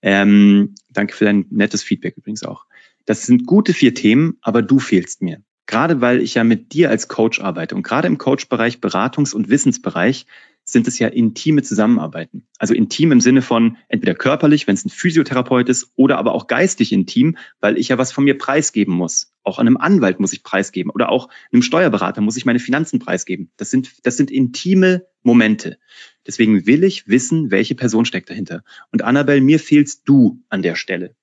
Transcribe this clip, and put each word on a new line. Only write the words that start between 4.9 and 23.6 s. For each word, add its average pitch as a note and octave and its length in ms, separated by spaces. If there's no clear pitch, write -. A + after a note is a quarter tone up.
mir. D#2+ 200
Gerade C#3 340
weil B2 180
ich C#3 140
ja A#2 100
mit A2+ 300
dir D#3 160
als - 180
Coach - 320
arbeite E2+ 360
und G2 80
gerade D#3 260
im - 80
Coach-Bereich, A#2+ 640
Beratungs- A#2 520
und A2 140
Wissensbereich A#2 760
sind A#2 220
es B2 100
ja A2 120
intime A#2+ 520
Zusammenarbeiten. F#2+ 840
Also - 160
intim D#3 380
im B2+ 80
Sinne B2+ 220
von A#2 340
entweder - 260
körperlich, D3 500
wenn - 100
es - 100
ein - 40
Physiotherapeut C3 760
ist, - 280
oder C3+ 220
aber A2 160
auch - 140
geistig C3+ 460
intim, B2 420
weil G#2+ 180
ich - 120
ja B2+ 80
was B2+ 160
von C#3 100
mir C#3 140
preisgeben C3+ 560
muss. E2+ 400
Auch G2+ 160
einem A#2 160
Anwalt A#2 460
muss F#2 100
ich F#2 100
preisgeben F#2+ 480
oder - 200
auch - 180
einem - 120
Steuerberater G#2 580
muss A2 160
ich B2 80
meine A#2+ 140
Finanzen C3+ 400
preisgeben. - 580
Das G#2 140